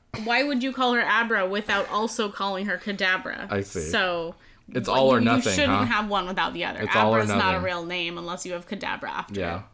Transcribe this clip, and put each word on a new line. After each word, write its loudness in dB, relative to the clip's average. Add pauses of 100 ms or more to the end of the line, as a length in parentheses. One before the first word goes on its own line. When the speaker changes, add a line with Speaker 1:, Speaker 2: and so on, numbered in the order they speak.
(240)
Speaker 1:
Why 2
would 0
you -2
call 0
her 2
Abra 2
without -2
also -2
calling -4
her -2
Kadabra? -2
Speaker 2:
I 0
see. -6
Speaker 1:
So -2 (360)
Speaker 2:
It's -2
Speaker 1:
wh-, 0
Speaker 2:
all 6
or 8
Speaker 1:
you 4
Speaker 2:
nothing, 4
Speaker 1:
shouldn't 4
Speaker 2:
huh? 4
Speaker 1:
have 0
one 0
without -2
the -4
other. -6
Speaker 2:
It's 0
all 4
or 6
Speaker 1:
Abra's 2
not 4
a 4
Speaker 2:
nothing. -2
Speaker 1:
real -2
name -4
unless -8
you -6
have -10
Kadabra -6
after -8
Speaker 2:
Yeah. -2 (140)